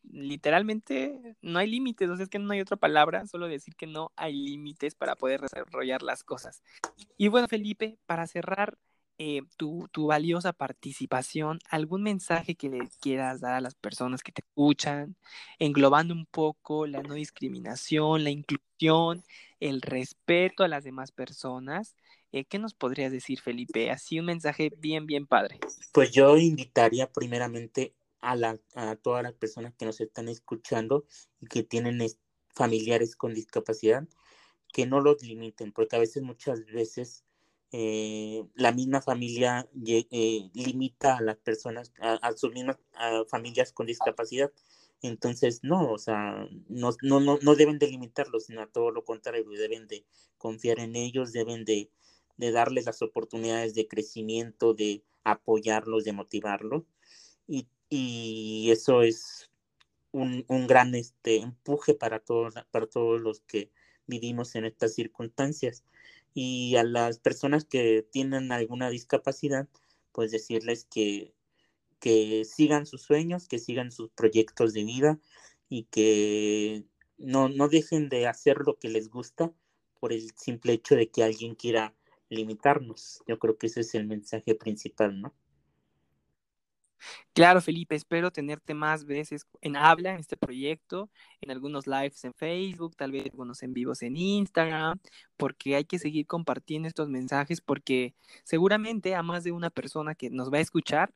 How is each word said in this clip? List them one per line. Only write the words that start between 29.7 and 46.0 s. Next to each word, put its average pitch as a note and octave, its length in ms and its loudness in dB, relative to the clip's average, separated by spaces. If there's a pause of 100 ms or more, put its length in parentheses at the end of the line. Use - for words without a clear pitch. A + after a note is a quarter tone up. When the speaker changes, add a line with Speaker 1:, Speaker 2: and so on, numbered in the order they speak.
Speaker 2:
que - 80 -8
nos A2 160 -4
están A#2 260 -6
escuchando A#2 800 -2 (340)
y - 60 -16
que A#2 180 -4
tienen A#2+ 380 -2
es-, A2+ 180 -2 (300)
familiares A#2 640 2
con A#2 180 -6
discapacidad, A2+ 720 0 (680)
que B2+ 120 0
no C3 140 4
los C#3+ 240 6
limiten, A2+ 480 -10
porque A2+ 240 0
a A#2 40 4
veces, A#2 220 0
muchas B2 440 -6
veces, A2+ 580 -6 (540)
eh, A2 760 -4
la B2 180 4
misma C3 300 0
familia B2 720 -2
lle-, A2+ 360 0
eh, A2 440 -2
limita B2+ 640 0
a A#2+ 40 -4
las A2 160 -2
personas, A#2 640 -8
a, A2+ 140 -2
a A#2 240 -2
sus B2+ 160 -2
mismas, A#3+ 240 -6 (160)
a A2+ 320 -2
familias A#2+ 480 -2
con A#2 120 -6
discapacidad. A#2 640 -2 (520)
Entonces, A#2+ 600 -2
no, D#3 300 0
o G#2+ 60 -2
sea, G#2 500 -6 (220)